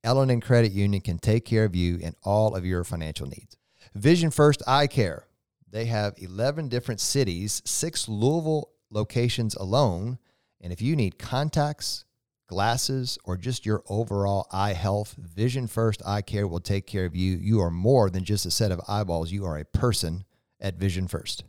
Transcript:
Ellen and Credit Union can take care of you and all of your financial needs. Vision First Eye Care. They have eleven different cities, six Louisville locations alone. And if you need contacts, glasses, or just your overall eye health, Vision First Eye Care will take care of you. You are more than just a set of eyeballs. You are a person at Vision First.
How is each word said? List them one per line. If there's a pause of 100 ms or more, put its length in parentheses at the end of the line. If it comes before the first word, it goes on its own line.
Ellen
and
Credit
Union
can
take
care
of
you
and
all
of
your
financial
needs. (360)
Vision
First
Eye
Care. (440)
They
have
eleven
different
cities,
six
Louisville (180)
locations
alone. (460)
And
if
you
need
contacts, (400)
glasses,
or
just
your
overall
eye
health,
Vision
First
Eye
Care
will
take
care
of
you.
You
are
more
than
just
a
set
of
eyeballs.
You
are
a
person (360)
at
Vision
First.